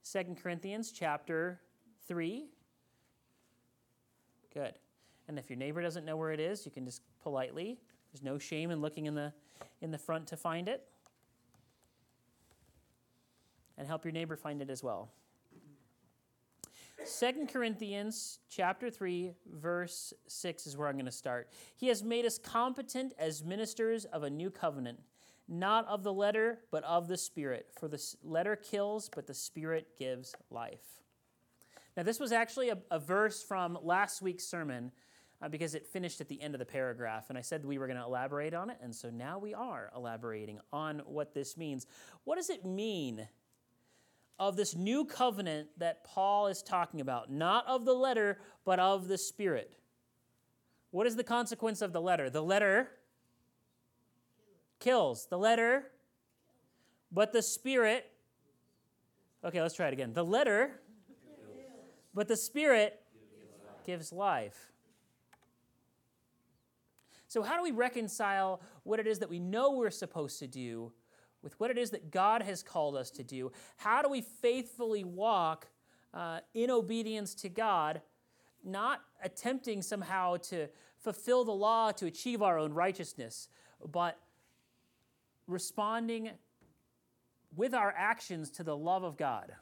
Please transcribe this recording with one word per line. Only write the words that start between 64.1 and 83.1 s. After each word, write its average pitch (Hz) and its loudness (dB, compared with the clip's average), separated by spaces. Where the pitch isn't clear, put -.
life. 160 0
So 226 0
how 262 0
do 349 2
we 339 2
reconcile 208 2
what 220 0
it 214 0
is 220 2
that 175 -4
we 175 -4
know 220 4
we're 240 2
supposed 160 -6
to 139 -10
do 117 -6
with - -14
what 233 2
it 240 2
is 233 0
that 160 -8
God 208 6
has 190 -4
called 147 0
us 131 -4
to 135 -12
do? 127 -6
How 233 4
do 285 4
we 269 0
faithfully 240 0
walk, 180 2
uh, 170 -6
in 233 4
obedience 220 0
to - -10
God, 175 2
not 208 0
attempting 226 -2
somehow 185 0
to 170 -4
fulfill 240 2
the 220 0
law 214 4
to 202 -4
achieve 226 -2
our 180 6
own 156 2
righteousness, 165 -2